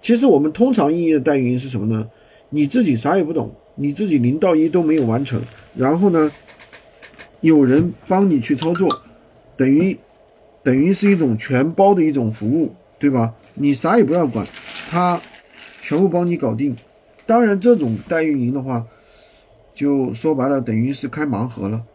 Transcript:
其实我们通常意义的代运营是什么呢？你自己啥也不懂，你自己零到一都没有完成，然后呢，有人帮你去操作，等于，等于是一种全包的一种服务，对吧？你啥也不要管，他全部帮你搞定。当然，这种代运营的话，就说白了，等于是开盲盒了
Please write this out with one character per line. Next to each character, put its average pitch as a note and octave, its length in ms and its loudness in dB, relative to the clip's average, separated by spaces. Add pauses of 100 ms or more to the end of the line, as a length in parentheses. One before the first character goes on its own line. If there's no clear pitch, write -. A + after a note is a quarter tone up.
其 A#3 140 2
实 B3+ 100 2
我 F#3+ 100 6
们 D3+ 160 0
通 B3 200 2
常 D#3 200 2
意 E3+ 120 -2
义 D#3+ 80 2
的 D3 80 2
代 C#3+ 160 0
运 B2 160 0
营 B2+ 40 -2
是 C3 120 -8
什 A#2+ 120 -6
么 G#2+ 60 -4
呢？ A2 240 -4 (400)
你 D3 160 0
自 A#3 160 0
己 D3 140 2
啥 D3 200 0
也 F#3+ 60 2
不 D#3 100 -4
懂， A#2+ 220 -4 (220)
你 C#3+ 160 -4
自 G3 160 -4
己 D3+ 100 2
零 B2 180 2
到 F3 200 2
一 D#3+ 120 2
都 F3 140 0
没 D#3 140 0
有 C3+ 100 0
完 A#2 180 0
成， A#2+ 160 -6 (360)
然 C3+ 200 0
后 F#3+ 140 2
呢， D#3 220 2 (1080)
有 D#3 240 4
人 D3+ 300 2 (140)
帮 F#3+ 200 2
你 D3 120 2
去 C3+ 160 -2
操 D#3+ 160 -4
作， E3+ 280 -2 (560)
等 C3 140 2
于， E3 260 2 (680)
等 C3 120 2
于 D#3 160 2
是 G3+ 160 0
一 G3+ 60 6
种 C3 240 0
全 C3+ 360 0
包 G3 200 4
的 F3+ 80 2
一 D#3 80 2
种 B2+ 180 -2
服 A2 320 -2
务， D3 120 -2 (260)
对 D3 100 0
吧？ A#2 240 0 (220)
你 C#3+ 180 0
啥 E3 240 0
也 A#3 60 6
不 C#3+ 100 2
要 E3+ 140 0
管， A2+ 180 -4 (460)
他 F3 300 0 (600)
全 - 160 -6
部 F#3+ 120 2
帮 F3 180 0
你 E3+ 100 -2
搞 A#2 160 -4
定。 B2 240 -4 (500)
当 A3+ 140 2
然， G3+ 200 2
这 A#3 160 4
种 A#2+ 200 -2 (120)
代 E3 160 -2
运 D3 160 -2
营 B2 120 -2
的 C#3 80 -4
话， B2+ 240 -6 (880)
就 C#3 400 -2
说 D#3 220 -2
白 C3 140 -2
了， C#3 120 0
等 A2+ 140 -4
于 A#2+ 180 0
是 C#3 140 -8
开 D3+ 180 -6
盲 A#2+ 220 -4
盒 G#2+ 220 -8
了 A2+ 160 -6 (100)